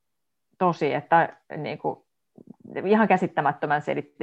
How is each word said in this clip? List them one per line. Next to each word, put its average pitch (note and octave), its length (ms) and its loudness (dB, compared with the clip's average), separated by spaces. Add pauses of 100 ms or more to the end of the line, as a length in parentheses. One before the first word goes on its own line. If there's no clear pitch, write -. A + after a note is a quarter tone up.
(580)
tosi, E3 360 0
että D3+ 440 0 (200)
niinku - 480 -8 (800)
ihan G#3+ 220 4
käsittämättömän D3+ 760 0
selit-, C#3+ 420 -6